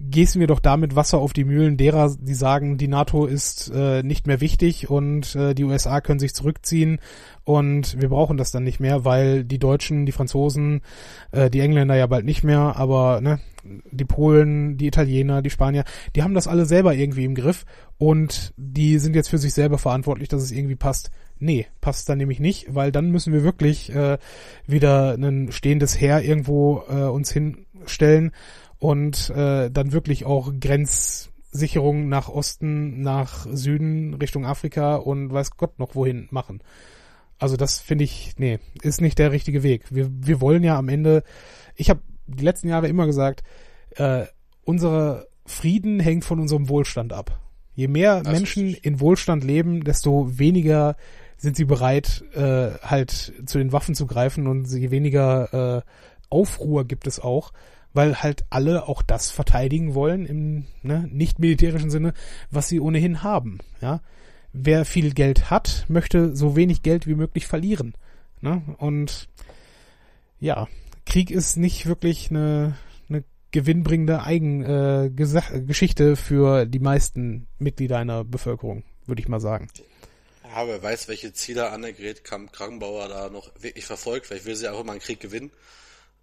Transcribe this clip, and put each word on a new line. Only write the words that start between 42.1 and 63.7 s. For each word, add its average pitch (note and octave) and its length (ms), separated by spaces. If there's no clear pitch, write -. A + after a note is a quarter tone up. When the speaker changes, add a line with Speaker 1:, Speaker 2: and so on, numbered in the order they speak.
Speaker 1:
die C3 180
letzten E3+ 260
Jahre E3 180
immer E3+ 180
gesagt, C#3 380
äh, C3 300
unser D#3+ 600
Frieden G3+ 540
hängt E3 240
von E3 160
unserem D3 300
Wohlstand C#3 420
ab. - 260
Je C3 120
mehr F#3 320
Speaker 2:
Das D3+ 80
ist D3+ 40
Speaker 1:
Menschen G3 340
Speaker 2:
richtig. F#3+ 200
Speaker 1:
in D3 160
Wohlstand D#3+ 420
leben, E3 400
desto C#3+ 540
weniger D3+ 580
sind C#3+ 200
sie D#3 80
bereit, C3+ 580
äh, B2+ 480
halt - 520
zu D3 120
den C3 160
Waffen C#3+ 220
zu C#3+ 120
greifen B2+ 400
und C3 200
je B2+ 240
weniger, C3 840
äh, A#2+ 40
Aufruhr D3 560
gibt C3 220
es B2+ 120
auch, B2+ 320
weil C#3+ 320
halt D3 260
alle D#3 380
auch C#3+ 140
das - 280
verteidigen C#3+ 640
wollen D#3+ 320
im, D3+ 400
ne, D#3 300
nicht D#3 280
militärischen D#3+ 500
Sinne, D#3 240
was C#3+ 200
sie E3+ 100
ohnehin D#3+ 420
haben, D#3 380